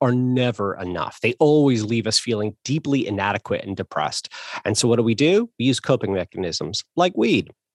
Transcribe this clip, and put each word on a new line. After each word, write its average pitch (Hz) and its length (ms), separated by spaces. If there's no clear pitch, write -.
are 127 120
never 123 640
enough. 90 460
They 120 120
always 147 500
leave 110 240
us 110 100
feeling 107 460
deeply 139 420
inadequate 101 580
and 98 120
depressed. - 520
And 107 120
so 123 120
what 117 80
do 117 80
we 113 100
do? 190 340
We 120 80
use 131 120
coping 113 360
mechanisms 92 680
like 180 200
weed, 196 320